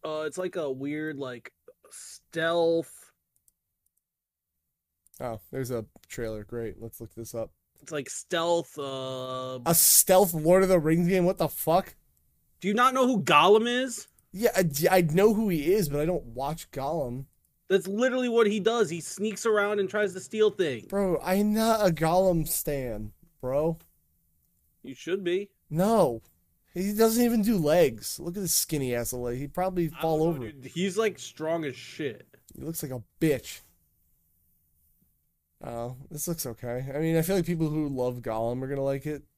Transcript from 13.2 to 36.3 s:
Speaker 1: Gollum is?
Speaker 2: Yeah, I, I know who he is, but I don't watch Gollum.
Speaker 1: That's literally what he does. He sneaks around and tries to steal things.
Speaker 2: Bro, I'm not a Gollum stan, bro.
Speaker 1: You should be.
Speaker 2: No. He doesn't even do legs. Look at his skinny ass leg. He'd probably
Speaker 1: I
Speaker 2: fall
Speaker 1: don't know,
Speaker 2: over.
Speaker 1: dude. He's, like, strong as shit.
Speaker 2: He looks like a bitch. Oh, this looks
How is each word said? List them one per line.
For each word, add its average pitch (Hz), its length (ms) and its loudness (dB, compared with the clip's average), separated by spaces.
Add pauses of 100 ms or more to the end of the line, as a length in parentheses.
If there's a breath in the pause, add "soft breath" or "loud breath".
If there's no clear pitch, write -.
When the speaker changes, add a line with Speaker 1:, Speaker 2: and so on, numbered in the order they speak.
Speaker 1:
Gollum 180 440 8
is? 247 400 -4 (260)
Speaker 2:
Yeah, 214 220 2
I, 185 140 2 (300)
I - 20 6
know 185 340 4
who 214 140 0
he 160 240 0
is, 196 160 2
but 143 120 -4
I 156 60 0
don't 175 200 -2
watch 135 440 -8
Gollum. 139 540 -6 (440)
Speaker 1:
That's 190 200 2
literally 247 400 0
what 226 180 4
he 208 140 0
does. 220 300 2
He 170 100 -6
sneaks 202 440 -6
around 208 360 2
and 190 100 -2
tries 208 240 -2
to 185 60 -10
steal 214 300 2
things. 151 360 -4
Speaker 2:
Bro, 190 340 0
I'm 202 320 2
not 220 320 2
a 190 60 6
Gollum 165 560 2
stan, 120 640 -4 (300)
bro. 151 380 0 (1080)
Speaker 1:
You 135 100 -14
should 190 300 -6
be. 180 260 -2 (180)
Speaker 2:
No. 165 540 2 (520)
He 196 180 -4
doesn't 226 320 4
even 233 160 2
do 214 160 2
legs. 147 640 2
Look 170 160 -8
at 208 60 -6
his 170 120 -2
skinny 135 400 0
ass 117 200 -4
leg. 123 240 -4
He'd 139 160 -10
probably 180 420 -2
Speaker 1:
I - 60 -10
Speaker 2:
fall 160 160 0
Speaker 1:
don't 156 80 2 (140)
know, 123 40 -8
Speaker 2:
over. 104 80 -10
Speaker 1:
dude. 131 140 -18
He's, 180 320 -4
like, 220 200 -2
strong 156 460 -6
as 135 100 -6
shit. - 520 -10 (280)
Speaker 2:
He - 80 -16
looks 165 200 -8
like 135 100 -8
a 123 100 -10 (160)
bitch. - 440 -2 (2000)
Oh, 120 320 -8 (140)
this 147 180 -8
looks 165 160 -6